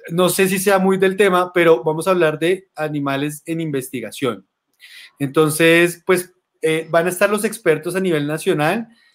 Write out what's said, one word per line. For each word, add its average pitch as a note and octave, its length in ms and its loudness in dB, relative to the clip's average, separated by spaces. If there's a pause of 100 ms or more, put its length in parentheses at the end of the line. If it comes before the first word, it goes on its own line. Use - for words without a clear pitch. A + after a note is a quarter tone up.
(100)
no F3 180 2
sé F#3+ 200 0
si F#3+ 120 -2
sea G3 180 2
muy F#3+ 180 2
del F#3+ 200 0
tema, F3+ 360 2
pero E3 300 4
vamos D#3+ 240 -2
a F#3+ 60 2
hablar D#3 260 2
de F#3 380 -2
animales D3 720 -4
en E3 140 -6
investigación. B2+ 880 -6 (720)
Entonces, E3 880 2
pues, F3+ 260 -2 (300)
eh, D#3+ 280 -2
van E3+ 160 2
a F3+ 40 -2
estar G3+ 200 0
los G#3 140 -2
expertos E3+ 520 -2
a F#3+ 40 -2
nivel D#3+ 260 -2
nacional, E3 640 -2 (260)